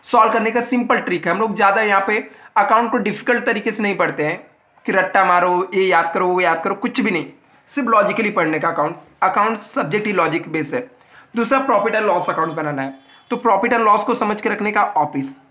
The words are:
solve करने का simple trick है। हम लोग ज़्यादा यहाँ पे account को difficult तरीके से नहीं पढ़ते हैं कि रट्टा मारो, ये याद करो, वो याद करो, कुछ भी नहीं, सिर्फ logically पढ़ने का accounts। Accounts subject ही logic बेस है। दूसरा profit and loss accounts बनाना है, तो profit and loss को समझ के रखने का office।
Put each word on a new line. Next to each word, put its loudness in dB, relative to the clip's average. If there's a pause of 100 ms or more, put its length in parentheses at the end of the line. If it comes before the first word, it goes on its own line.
solve 4
करने 0
का 0
simple 0
trick -4
है। 0
हम -2
लोग -2
ज़्यादा 2
यहाँ 2
पे 0 (380)
account 2
को 0
difficult -2
तरीके -2
से -4
नहीं 0
पढ़ते 0
हैं -4 (460)
कि -2
रट्टा 2
मारो, 2
ये 4
याद 2
करो, 0
वो 0
याद 0
करो, -2
कुछ -4
भी 0
नहीं, -2 (420)
सिर्फ -4
logically 2
पढ़ने 0
का 0
accounts। -4 (120)
Accounts 0
subject -2
ही -2
logic 0
बेस -4
है। -6 (480)
दूसरा 0
profit 0
and 0
loss 0
accounts -4
बनाना -4
है, -10 (320)
तो -2
profit 2
and 2
loss 4
को 0
समझ -2
के -4
रखने -2
का 2
office। -4 (140)